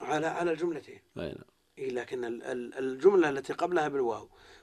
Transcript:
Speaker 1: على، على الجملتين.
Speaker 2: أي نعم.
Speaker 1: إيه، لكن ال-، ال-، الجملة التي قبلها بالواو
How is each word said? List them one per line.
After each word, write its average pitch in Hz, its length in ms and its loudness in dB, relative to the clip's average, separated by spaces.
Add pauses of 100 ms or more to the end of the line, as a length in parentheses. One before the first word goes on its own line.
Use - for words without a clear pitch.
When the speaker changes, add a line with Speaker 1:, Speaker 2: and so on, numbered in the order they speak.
Speaker 1:
على، 151 260 0
على 170 240 0
الجملتين. 156 500 -4 (180)
Speaker 2:
أي 85 80 -6
نعم. - 180 -10 (340)
Speaker 1:
إيه، 135 120 -4
لكن 123 340 -6
ال-، 117 180 -6
ال-، 127 360 -8
الجملة 147 500 6
التي 139 240 -4
قبلها 175 360 0
بالواو 120 400 0 (340)